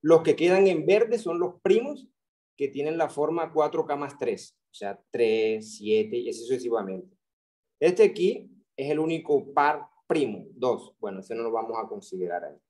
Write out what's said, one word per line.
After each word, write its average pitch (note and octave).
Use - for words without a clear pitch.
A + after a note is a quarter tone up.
Los D#3+
que D#3
quedan F#3
en D#3+
verde A3
son E3+
los -
primos A#3+
que C#3
tienen D#3
la D#3+
forma D#3+
cuatro D#3
K C#3+
más C#3
tres, -
o -
sea, G2+
tres, A2
siete, G#2+
y A#2+
así A2
sucesivamente. A#2
Este F3+
aquí G3+
es C#3
el D3+
único D#3
par D3
primo, A#2+
dos. -
Bueno, G2
ese G2
no A2+
lo A2+
vamos A2+
a A2
considerar F#2
ahí. D2